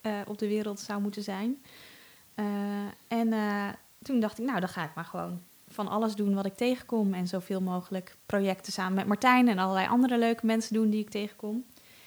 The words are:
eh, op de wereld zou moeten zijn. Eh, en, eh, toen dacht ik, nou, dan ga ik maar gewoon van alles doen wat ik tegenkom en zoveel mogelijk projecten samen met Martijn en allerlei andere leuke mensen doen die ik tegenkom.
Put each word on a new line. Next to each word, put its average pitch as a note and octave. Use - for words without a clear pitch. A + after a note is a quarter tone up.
eh, G#3+
op G#3
de G#3+
wereld G#3
zou G#3
moeten G3+
zijn. G#3
Eh, G#3
en, A3+
eh, G#3
toen B3+
dacht G#3+
ik, A#3
nou, B3
dan F#3
ga E3+
ik D#3
maar E3
gewoon F3
van G3+
alles G#3+
doen G3+
wat G3
ik G3
tegenkom A#3
en F3+
zoveel F#3+
mogelijk F#3
projecten G3
samen F#3
met F#3+
Martijn B3
en G3+
allerlei F#3+
andere B3
leuke A#3
mensen A3
doen A3
die G#3+
ik G#3
tegenkom. G#3+